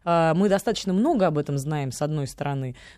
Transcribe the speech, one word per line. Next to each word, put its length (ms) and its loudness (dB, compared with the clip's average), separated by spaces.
а, 300 2
мы 160 4
достаточно 460 0
много 320 2
об 100 0
этом 220 -2
знаем, 340 -4
с 80 -12
одной 260 -2
стороны, 480 -6